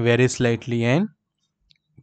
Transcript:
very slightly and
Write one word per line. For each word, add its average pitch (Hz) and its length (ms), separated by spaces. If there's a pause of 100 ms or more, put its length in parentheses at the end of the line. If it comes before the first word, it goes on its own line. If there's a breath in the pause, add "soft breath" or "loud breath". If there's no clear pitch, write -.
very 120 380
slightly 120 600
and 214 80 (960)